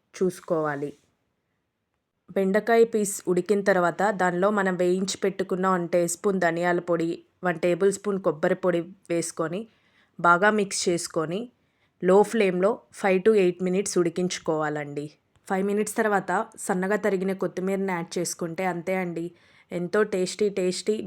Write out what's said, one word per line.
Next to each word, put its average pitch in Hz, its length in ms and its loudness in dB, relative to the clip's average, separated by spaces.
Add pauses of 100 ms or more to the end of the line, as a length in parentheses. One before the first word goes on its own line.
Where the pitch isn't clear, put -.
(180)
చూసుకోవాలి. 156 720 -2 (1500)
బెండకాయ 208 460 4 (100)
పీస్ 208 220 0 (180)
ఉడికిన 196 380 0
తర్వాత, 175 320 2 (200)
దానిలో 180 360 2
మనం 190 240 0
వేయించి 185 420 0
పెట్టుకున్న 190 420 -2 (100)
వన్ 175 180 -2
టీ 175 80 4 (140)
స్పూన్ 190 280 -2
ధనియాల 175 460 0
పొడి, 165 200 0 (380)
వన్ 170 180 -2
టేబుల్ 185 320 2
స్పూన్ 196 300 -4
కొబ్బరి 180 380 0
పొడి 170 160 0 (320)
వేసుకొని, 170 480 -4 (680)
బాగా 175 220 6 (100)
మిక్స్ 196 280 -4
చేసుకొని, 170 540 -2 (680)
లో 196 100 8 (140)
ఫ్లేమ్‌లో 196 380 2 (280)
five 190 280 2
to 220 60 6 (120)
eight 175 120 0 (120)
minutes 185 320 -2
ఉడికించుకోవాలండి. 151 1040 -4 (400)
ఫైవ్ 196 240 -2
మినిట్స్ 214 300 -2
తర్వాత 196 300 0 (360)
సన్నగా 190 400 0
తరిగిన 190 240 -2 (120)
కొత్తిమీరని 190 540 -4
యాడ్ 170 220 -8
చేసుకుంటే, 165 440 -6 (120)
అంతే 180 180 -4 (100)
అండి, 170 240 -6 (500)
ఎంతో 180 220 0 (120)
టేస్టీ 185 340 -2 (120)
టేస్టీ 185 360 -2 (120)